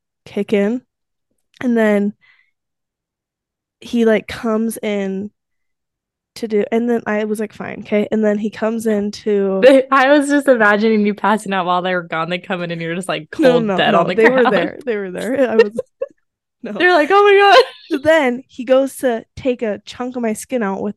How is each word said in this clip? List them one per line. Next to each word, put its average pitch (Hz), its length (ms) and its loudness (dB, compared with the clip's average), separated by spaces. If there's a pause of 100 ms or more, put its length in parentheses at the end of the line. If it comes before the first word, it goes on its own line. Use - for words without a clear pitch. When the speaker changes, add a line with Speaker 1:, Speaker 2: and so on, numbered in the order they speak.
(260)
Speaker 1:
kick - 280 -6
in. 214 280 -2 (800)
And 240 160 0
then 208 360 2 (1700)
he, 233 240 0
like, 214 220 2
comes 226 540 -4
in 202 500 -6 (1040)
to 233 120 -8
do, 208 240 0
and 233 180 0
then 233 160 0
I 214 200 -2
was 214 140 -4
like, 214 140 -8
"Fine, - 280 -12
okay." 208 300 -2
And 220 140 0
then 208 140 2
he 208 100 -4
comes 226 380 -4
in 208 240 -2
to 196 500 -2
Speaker 2:
They, 269 300 6
I 269 260 2
was 285 120 0
just 285 180 2
imagining 214 580 4
you 208 80 0
passing 202 400 -2
out 190 140 -2
while 180 160 0
they 185 100 -2
were 180 100 -2
gone. 165 260 -6
They 180 100 -4
come 180 240 -8
in 170 80 -8
and 165 100 -8
you're 165 140 -6
just, 180 140 -8
like, 156 280 -8
Speaker 1:
No, 254 220 4
Speaker 2:
cold 226 80 -2
Speaker 1:
no, 196 100 -2
Speaker 2:
dead 165 160 2
Speaker 1:
no, 190 60 4
Speaker 2:
on 175 80 0
the 185 80 -4
Speaker 1:
they 226 140 4
were 262 120 2
Speaker 2:
ground. 226 140 2
Speaker 1:
there. - 300 -4
They 220 120 -6
were 196 140 -8
there. 226 380 -2
I 220 80 -4
was, 220 220 2 (420)
<laughs> - 420 -20
no. 214 100 -10
Speaker 2:
They're 349 200 2
like, 302 180 2
"Oh 403 120 4
my 403 140 6
God." 403 260 6 (280)
Speaker 1:
So 311 80 0
then 277 480 2
he - 180 -14
goes 262 320 2
to 240 280 -4 (100)
take 247 260 -4
a 208 240 -6
chunk 247 300 -12
of 247 80 -6
my 220 100 -2
skin 240 300 -6
out 196 180 -4
with 202 160 -6